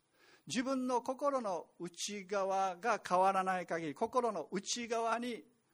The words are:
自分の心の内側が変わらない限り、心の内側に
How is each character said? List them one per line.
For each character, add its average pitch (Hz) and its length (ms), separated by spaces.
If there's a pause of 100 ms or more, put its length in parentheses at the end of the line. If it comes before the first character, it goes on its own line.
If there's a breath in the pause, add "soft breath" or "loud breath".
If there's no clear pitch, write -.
(480 soft breath)
自 214 160
分 254 240
の 247 140
心 269 400
の 190 260 (120)
内 190 460
側 190 520
が 208 300
変 180 120
わ 190 120
ら 190 120
な 185 160
い 170 60
限 165 220
り、 139 80
心 233 360
の 165 200
内 220 360
側 226 300
に 240 260 (300)